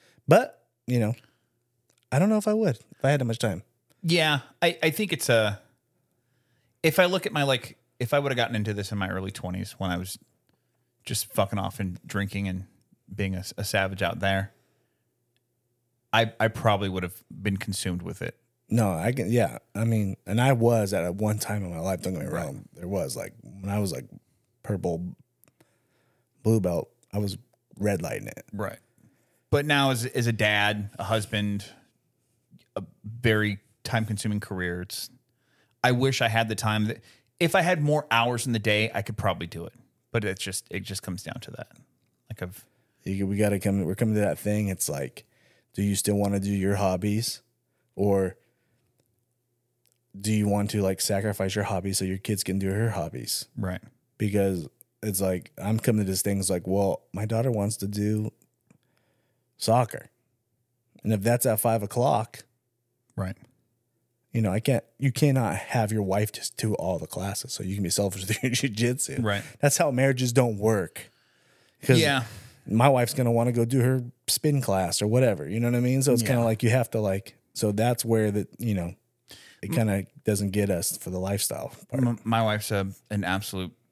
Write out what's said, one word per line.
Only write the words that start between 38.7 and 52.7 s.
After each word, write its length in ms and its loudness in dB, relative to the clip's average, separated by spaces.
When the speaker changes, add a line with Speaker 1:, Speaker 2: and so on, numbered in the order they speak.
Speaker 2:
I 80 -2
could 160 -10
probably 280 -2
do 200 -10
it. 80 -16
But 140 -2
it's 180 -4
just, 280 -8
it 100 -6
just 220 -10
comes 200 -8
down 180 -12
to 120 -16
that. 160 -14
Like, 120 -14
I've 220 -12
Speaker 1:
You, 220 -2
we 100 -2
gotta 240 2
come, 240 0
we're 100 -2
coming 200 2
to 80 4
that 160 0
thing. 300 0
It's 200 -4
like, 360 -8
do 80 -2
you 120 2
still 220 0
wanna 240 0
do 100 -2
your 260 2
hobbies, 640 0
or 420 2
do 140 -2
you 160 2
want 220 2
to, 100 0
like, 220 0
sacrifice 520 0
your 100 0
hobby 280 -2
so 140 -2
your 100 -2
kids 260 -2
can 160 -2
do 120 0